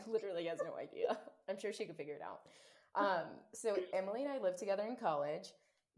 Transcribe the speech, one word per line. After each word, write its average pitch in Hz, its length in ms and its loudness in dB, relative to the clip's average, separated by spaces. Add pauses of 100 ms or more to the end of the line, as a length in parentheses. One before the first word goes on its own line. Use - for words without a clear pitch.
literally 196 400 0
has 165 180 0
no 165 140 -4
idea. - 400 0 (320)
I'm 196 80 -2
sure 208 160 -2
she 208 120 -4
could 160 120 -8
figure 147 160 -6
it - 80 -10
out. 92 200 -8 (520)
Um, 185 340 4 (280)
so 208 200 2 (180)
Emily 196 300 0
and 285 80 0
I 269 60 0
lived 269 220 2
together 202 240 2
in 247 140 -4
college, 156 540 0 (460)